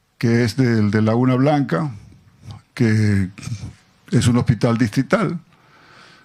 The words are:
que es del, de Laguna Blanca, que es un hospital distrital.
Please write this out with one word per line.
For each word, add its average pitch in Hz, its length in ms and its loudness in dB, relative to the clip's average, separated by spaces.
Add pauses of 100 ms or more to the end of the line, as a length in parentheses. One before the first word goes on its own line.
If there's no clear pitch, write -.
(180)
que 117 260 2
es 107 140 -4
del, 113 340 2
de 107 100 2
Laguna 120 340 2
Blanca, 143 560 0 (840)
que 107 560 0 (800)
es 113 160 2
un 120 100 2
hospital 117 400 0
distrital. 135 640 -2 (840)